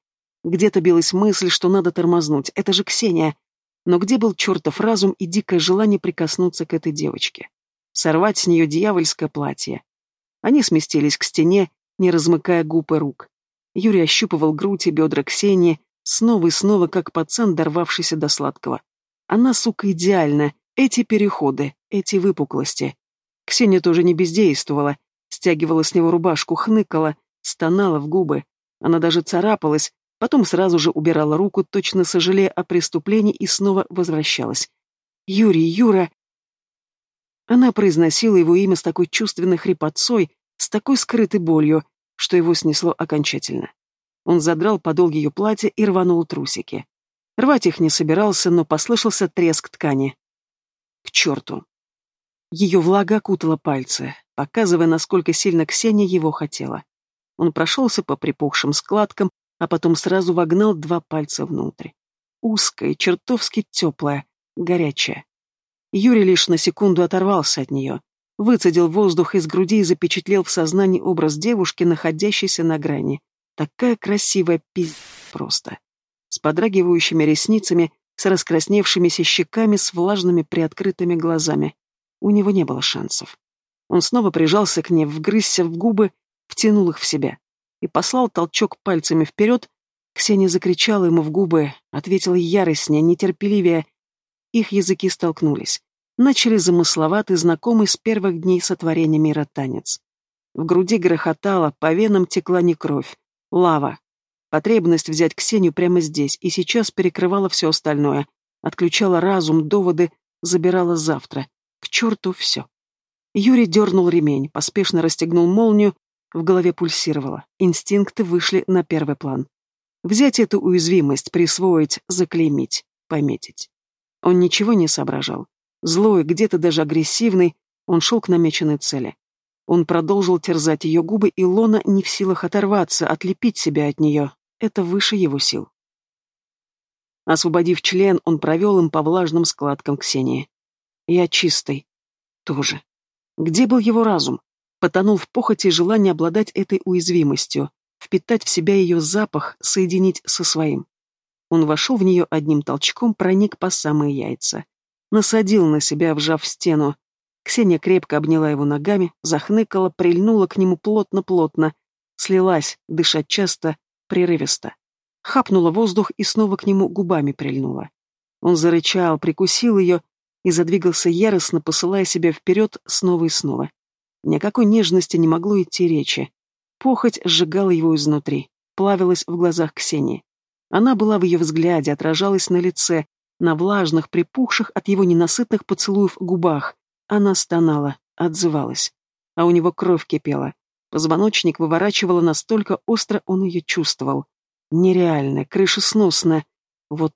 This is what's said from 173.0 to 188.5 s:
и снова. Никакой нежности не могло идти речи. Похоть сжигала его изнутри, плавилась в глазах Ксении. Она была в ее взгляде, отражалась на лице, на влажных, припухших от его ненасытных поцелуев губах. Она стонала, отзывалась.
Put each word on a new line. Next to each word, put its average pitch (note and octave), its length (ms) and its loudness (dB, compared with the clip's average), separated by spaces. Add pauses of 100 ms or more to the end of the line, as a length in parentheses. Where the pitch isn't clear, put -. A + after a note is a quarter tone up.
и D#3+ 40 0
снова. C#3 420 -4 (520)
Никакой G3+ 420 0
нежности F#3+ 520 2
не E3 100 4
могло F3+ 340 0
идти F3+ 260 -2
речи. C#3+ 440 -2 (460)
Похоть B3 480 0
сжигала F3+ 440 0
его E3 260 2
изнутри, D3 540 -2 (260)
плавилась F#3 520 0
в F3 80 -6
глазах E3+ 380 0
Ксении. - 500 -6 (460)
Она A3+ 260 2
была G#3+ 240 2
в F3 40 2
ее F3 160 2
взгляде, D#3+ 520 0
отражалась F3 580 -2
на F3+ 80 2
лице, F3 480 -2 (340)
на E3 160 2
влажных, E3 540 0
припухших G#3+ 640 -2
от - 140 -6
его G3 160 2
ненасытных F3 640 0
поцелуев G3 540 -2
губах. E3+ 560 -2 (320)
Она G3+ 280 2
стонала, D3+ 600 0 (180)
отзывалась. D3+ 800 -2 (420)